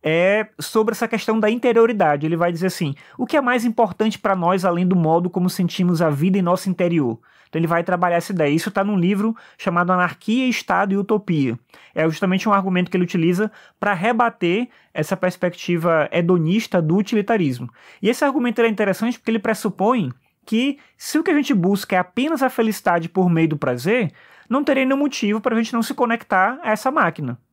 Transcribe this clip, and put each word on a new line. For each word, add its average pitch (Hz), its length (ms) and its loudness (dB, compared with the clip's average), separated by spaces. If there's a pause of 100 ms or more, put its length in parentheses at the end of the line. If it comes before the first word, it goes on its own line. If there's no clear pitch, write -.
é 190 440 2 (120)
sobre 220 340 0
essa 226 140 -4
questão 220 320 -2
da 214 100 2
interioridade. 226 760 2
Ele 165 120 0
vai 175 140 0
dizer 175 160 -2
assim, 160 280 -4 (220)
"O 247 80 -2
que 311 120 0
é 285 40 4
mais 247 240 0
importante 220 540 0
pra 196 160 0
nós 180 300 0
além 180 220 2
do 180 80 2
modo 170 340 2
como 180 200 0
sentimos 175 520 0
a 165 80 2
vida 170 280 0
em 196 40 2
nosso 185 280 0
interior?" 170 500 0 (300)
Então 160 100 -4
ele 165 80 0
vai 170 160 0
trabalhar 175 340 0
essa 170 140 -4
ideia. 151 220 0
Isso 165 160 -2
tá 196 140 -2
num 208 120 -2
livro 196 400 0 (220)
chamado 175 340 -2
Anarquia, 185 560 0
Estado 196 460 -2
e 196 40 0
Utopia. 180 600 -2 (380)
É 160 120 0
justamente 180 400 -2
um 208 60 2
argumento 185 380 0
que - 40 -4
ele 180 80 2
utiliza 180 480 0 (280)
pra 202 160 0
rebater 226 760 0 (240)
essa 156 240 -4
perspectiva 170 960 0
hedonista 175 680 0
do 160 160 2
utilitarismo. 196 720 0 (360)
E 190 40 0
esse 240 160 0
argumento 247 360 0
ele 226 80 4
é 220 40 2
interessante 214 460 -2
porque - 140 -4
ele 226 80 0
pressupõe 208 720 -2 (340)
que 269 320 -2 (180)
se - 220 -6
o 320 60 2
que 381 80 0
a 294 40 2
gente 285 180 0
busca 196 420 0
é 180 40 4
apenas 269 440 -2
a 254 60 0
felicidade 175 600 -2
por 185 200 2
meio 165 200 2
do 151 80 -2
prazer, 143 540 -2 (360)
não 277 160 0
teria 269 220 2
nenhum 269 120 0
motivo 226 440 -2
pra 240 140 0
gente 226 180 -2
não 233 80 0
se 226 140 -4
conectar 233 680 0
a 233 80 -2
essa 220 200 -2
máquina 160 480 -2 (140)